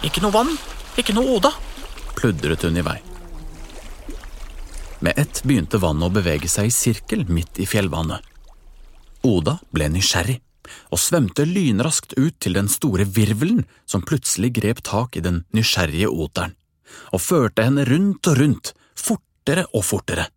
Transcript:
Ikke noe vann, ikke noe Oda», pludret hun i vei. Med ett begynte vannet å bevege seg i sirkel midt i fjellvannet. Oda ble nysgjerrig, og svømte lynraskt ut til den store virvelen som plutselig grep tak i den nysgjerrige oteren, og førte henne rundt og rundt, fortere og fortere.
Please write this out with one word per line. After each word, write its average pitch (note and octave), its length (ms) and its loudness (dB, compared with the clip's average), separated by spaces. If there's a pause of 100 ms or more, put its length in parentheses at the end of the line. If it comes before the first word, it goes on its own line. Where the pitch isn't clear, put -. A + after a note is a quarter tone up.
Ikke - 180 -2
noe G#3 120 2
vann, B3 160 4 (480)
ikke A3 160 0
noe B3+ 220 4
Oda», C#4 160 4 (640)
pludret D#2+ 480 0
hun E2 100 0
i F2 80 0
vei. - 140 -4 (2000)
Med - 160 0
ett - 320 0
begynte A2 320 2
vannet E2 300 2
å F#2 40 0
bevege F2 380 0
seg G#2 160 2
i A#2+ 80 0
sirkel B2 560 -2
midt E2 320 -2
i F#2+ 60 -2
fjellvannet. D#2+ 560 -2 (1000)
Oda F#2+ 300 2 (180)
ble D#2+ 160 2
nysgjerrig, F#2+ 480 0 (540)
og - 80 0
svømte F3 460 2
lynraskt D#3 680 0
ut C#3+ 220 2
til F2+ 160 0
den G2 160 2
store G2 360 2
virvelen A2+ 580 2 (240)
som F#2 160 0
plutselig B2 540 0
grep A2 260 0
tak A2+ 320 -2
i E2 60 -4
den F2 200 0 (120)
nysgjerrige F#2 560 2
oteren, E2+ 440 -4 (560)
og F#2 120 -2
førte A#2 440 2
henne C#3 220 2
rundt F#3 420 2
og B2+ 80 4
rundt, C#3+ 340 2 (220)
fortere - 800 -2
og G#2+ 140 0
fortere. F2 500 -2